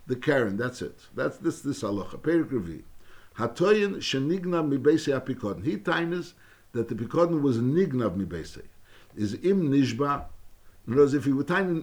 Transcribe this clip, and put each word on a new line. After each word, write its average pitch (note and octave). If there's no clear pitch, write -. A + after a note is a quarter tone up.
the C3
karen. B2
That's B2
it. -
That's C#3+
this, -
this C#3
halacha. G2+
Perek D#3+
Revi. F2
Hatoyin G3
shenignav E3
mi C#3
beisei C#3+
hapikodin. G2+
He F3
tainas E3+
that A#2
the B2+
pikodin D3+
was C3
nignav B2+
mi G2
beisei. E2
Is G#2
im F3+
nishba. C#3
In A2+
other C#3+
words, C#3+
if C#3
he C#3
would C3+
tain F3+